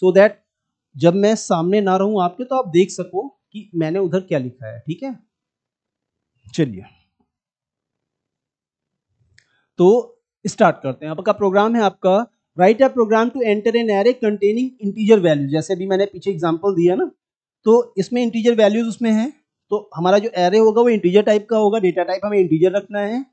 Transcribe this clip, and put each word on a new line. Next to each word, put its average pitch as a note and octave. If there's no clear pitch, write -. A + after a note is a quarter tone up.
so F#3
that G#3
जब E3+
मैं G#3
सामने F#3+
ना F#3+
रहूं G3
आपके F3
तो C4
आप B3+
देख F3
सको F#3+
कि -
मैंने E3
उधर F#3
क्या F3
लिखा B2
है, G#2+
ठीक E3
है। C4+
चलिए A2+
तो A3
स्टार्ट F#3
करते C#3
हैं। D#3
आपका F#3
प्रोग्राम G#3
है A3+
आपका F#3+
write G#3
a C4
program A3+
to C4
enter G#3+
an A#3
array G3+
containing G#3+
integer G#3
value, D3
जैसे D#3+
अभी F#3
मैंने G3
पीछे G3
एग्जांपल E3+
दिया F3
ना, D4+
तो A#3
इसमें A#3+
इंटीजर A#3
वैल्यूज A3
उसमें A3+
हैं, A3+
तो G#3
हमारा F3+
जो A3+
एरे F3+
होगा A3
वो B3
इंटीजर G3
टाइप G#3
का A3+
होगा, G#3+
डेटा F3+
टाइप F#3+
हमें G#3
इंटीजर F3
रखना G3+
है। A3+